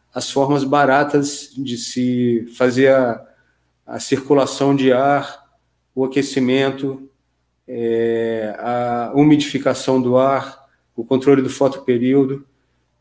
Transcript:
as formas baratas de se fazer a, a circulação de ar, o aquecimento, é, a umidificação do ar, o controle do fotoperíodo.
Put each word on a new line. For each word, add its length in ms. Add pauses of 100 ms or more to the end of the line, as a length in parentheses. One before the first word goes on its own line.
(140)
as 180
formas 320
baratas 920
de 200
se 680 (120)
fazer 360
a, 320 (600)
a 140
circulação 720
de 200
ar, 500 (500)
o 120
aquecimento, 1040 (580)
é, 880
a 560
umidificação 880
do 160
ar, 460 (320)
o 80
controle 380
do 80
fotoperíodo. 960 (560)